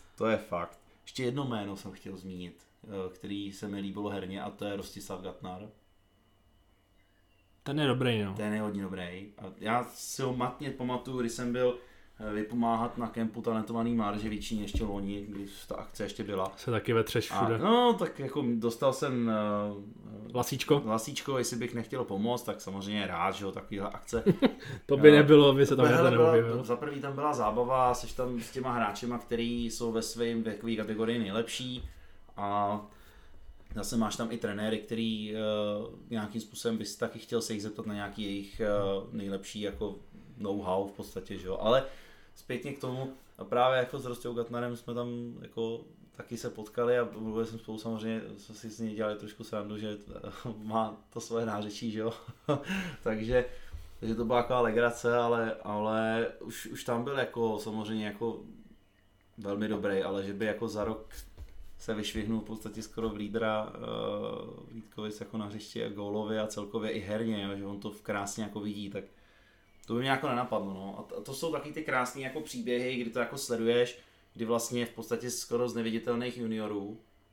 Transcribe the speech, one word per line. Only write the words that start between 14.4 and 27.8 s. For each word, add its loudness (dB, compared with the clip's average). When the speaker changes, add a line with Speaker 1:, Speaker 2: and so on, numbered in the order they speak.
Speaker 1:
než -2
ještě 2
loni, -4
když -8
ta -6
akce -8
ještě -6
byla. -2
Speaker 2:
Se -6
taky 2
vetřeš 2
Speaker 1:
A, -4
Speaker 2:
všude. 4
Speaker 1:
no, 6
tak -2
jako -2
dostal 2
jsem, 2
eh, -2
Speaker 2:
Lasíčko? 2
Speaker 1:
lasíčko, 0
jestli 0
bych -4
nechtěl -4
pomoct, 0
tak -6
samozřejmě -4
rád, 0
že -6
jo, -2
takovýhle -6
akce. -4
Speaker 2:
<laughs> -12
To 6
by 12
Speaker 1:
Eh, 12
Speaker 2:
nebylo, 12
aby 8
se 4
tam 8
Speaker 1:
hele, 8
Speaker 2:
hned 10
Speaker 1:
byla, 10
Speaker 2:
neobjevil. 6
Speaker 1:
za 0
prvý -6
tam -4
byla 2
zábava, 4